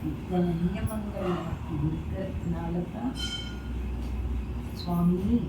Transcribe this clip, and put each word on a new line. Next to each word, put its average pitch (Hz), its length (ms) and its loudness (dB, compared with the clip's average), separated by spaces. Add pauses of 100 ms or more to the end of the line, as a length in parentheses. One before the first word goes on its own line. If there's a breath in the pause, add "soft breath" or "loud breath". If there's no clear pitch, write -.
இத்தனை 180 420 2 (100)
நியமங்கள் 202 680 0
நமக்கு 165 440 -2 (140)
இருக்கிறதுனால 170 960 -2 (100)
தான் - 220 -2 (1700)
சுவாமி 180 680 4